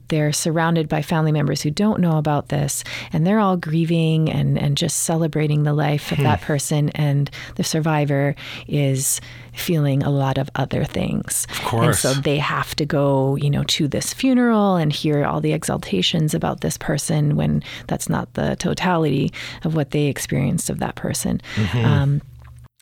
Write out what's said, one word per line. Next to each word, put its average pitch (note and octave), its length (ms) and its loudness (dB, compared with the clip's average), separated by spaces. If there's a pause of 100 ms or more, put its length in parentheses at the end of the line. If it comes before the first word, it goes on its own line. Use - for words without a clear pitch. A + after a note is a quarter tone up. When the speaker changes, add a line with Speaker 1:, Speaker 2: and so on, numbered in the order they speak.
Speaker 1:
they're D3+ 220 2
surrounded E3 560 0
by D3+ 140 0
family D#3 300 2
members D3 320 0
who D3+ 80 0
don't G#3 280 2
know E3 180 4
about D3+ 320 0
this, C#3+ 340 -2 (280)
and D#3+ 140 2
they're G#3 140 4
all F#3+ 180 2
grieving D#3+ 720 2
and, C#3 300 2
and C#3+ 180 2
just - 220 -2
celebrating D3+ 640 2
the D3 100 2
life D3 380 0
of D#3+ 80 0
that D3 220 4
Speaker 2:
Hmm. - 40 -14
Speaker 1:
person. D3 440 0
And C#3+ 400 0 (260)
the F#3 80 -2
survivor D3 720 2 (320)
is C#3 520 0 (340)
feeling C#3+ 500 2
a - 60 0
lot C3+ 280 2
of C3+ 180 -2
other - 280 -2
things. - 680 -2
Speaker 2:
Of - 140 -8
course. A#2 420 2
Speaker 1:
And C3 100 2
so C#3 60 0
they C#3+ 160 2
have C#3+ 380 -2
to D#3 100 0
go, C#3 520 2
you C#3+ 120 0
know, C#3 140 2
to C#3+ 240 0
this - 260 -2
funeral A#3 640 4
and D#3 160 2
hear D3 340 0
all D#3 140 -2
the D3+ 140 0
exaltations D#3 800 0
about - 260 -2
this D#3 180 -4
person D3 600 0
when D3+ 260 0 (240)
that's - 220 -4
not - 240 -4
the - 240 -2
totality D#3+ 760 0 (320)
of D#3+ 100 -2
what D3+ 180 -2
they D3 160 0
experienced - 640 -2
of - 100 -4
that - 160 -6
person. - 460 -4 (140)
Speaker 2:
Mm-hmm. A2 300 0
Speaker 1:
Um, C#3+ 360 2 (600)